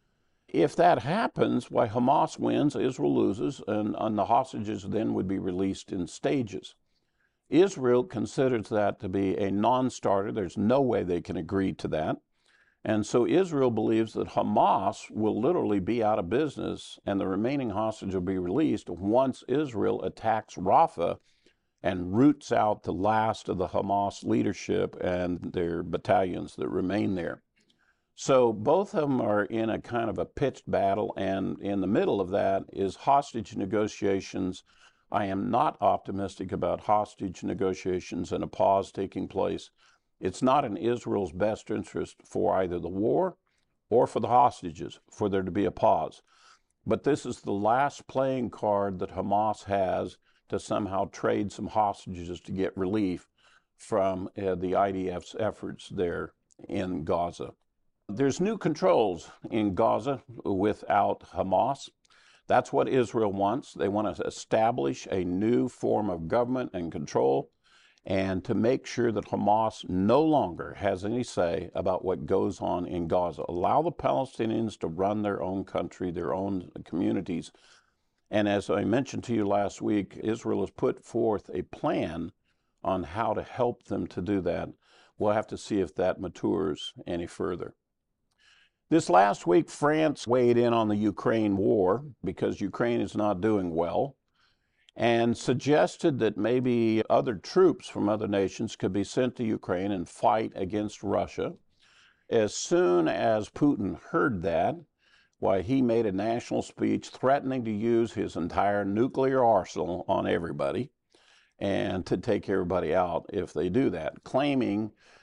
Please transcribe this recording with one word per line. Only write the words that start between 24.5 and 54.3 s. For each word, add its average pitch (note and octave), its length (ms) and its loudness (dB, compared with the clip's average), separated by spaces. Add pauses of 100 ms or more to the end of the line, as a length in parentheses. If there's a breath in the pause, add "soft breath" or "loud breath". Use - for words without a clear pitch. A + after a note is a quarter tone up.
and F2+ 520 -2
their E2+ 300 -2
battalions F2 760 -2
that - 120 -4
remain F#2+ 460 0
there. E2+ 280 -6 (720)
So B2+ 380 4
both D3+ 420 2
of D3+ 140 0
them B2+ 120 2
are G#2 240 2
in A2+ 260 -2
a G2 100 -2
kind A#2 300 -4
of F2+ 80 -6
a E2+ 60 0
pitched - 440 -6
battle, G2 480 0
and F#2+ 440 -2
in G2 200 -2
the F2+ 60 0
middle C3 340 2
of F2+ 100 -2
that G2 420 0
is F#2+ 240 -4
hostage C3+ 580 0
negotiations. G2 1120 -2 (480 soft breath)
I G#2 140 0
am G2 260 -2
not C3+ 280 2
optimistic F#2+ 720 -2
about F2 300 -2
hostage G#2 640 -2
negotiations F#2 880 -2
and F2 100 -2
a E2 60 -6
pause G2 420 2
taking F#2+ 380 -6
place. F#2 420 -4 (500 soft breath)
It's - 220 -4
not C3+ 220 4
in G2+ 120 -4
Israel's A2 540 -2
best G2+ 400 -2
interest F#2 460 -6 (100)
for F#2+ 300 0
either F2 240 0
the E2+ 80 -6
war B2+ 480 0 (520)
or C3 200 4
for - 100 -4
the A2+ 80 -4
hostages A2 720 0 (140)
for G#2 160 -2
there F#2+ 160 0
to F2+ 80 -4
be G2+ 120 0
a F#2 60 2
pause. F2+ 520 0 (640 soft breath)
But A2+ 200 -2
this C#3+ 200 0
is A#2+ 160 -8
the G#2+ 120 -6
last A#2 560 0
playing C3 420 -2
card G2+ 480 0
that F#2+ 160 -8
Hamas G2+ 520 -2
has F#2+ 500 0 (320)
to G2+ 100 -4
somehow G2 540 -2
trade G#2+ 400 -2
some F2+ 160 -8
hostages F2+ 720 -4
to - 100 -16
get F#2+ 260 -2
relief F#2+ 520 -2 (480 soft breath)
from, F#2+ 600 -2